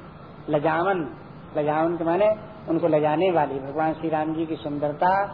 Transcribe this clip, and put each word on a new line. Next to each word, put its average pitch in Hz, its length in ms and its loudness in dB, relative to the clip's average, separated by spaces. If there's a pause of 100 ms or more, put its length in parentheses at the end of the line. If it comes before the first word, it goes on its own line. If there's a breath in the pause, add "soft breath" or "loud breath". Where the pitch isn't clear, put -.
(500)
लजावन, 160 600 2 (460)
लजावन 156 400 2
के 165 80 -2
माने 202 540 2 (100)
उनको 170 200 2
लजाने 151 420 4
वाली। 143 280 2
भगवान 147 340 -2
श्री 165 160 -4
राम 156 260 0
जी 165 120 -2
की 160 100 -6
सुंदरता 147 760 0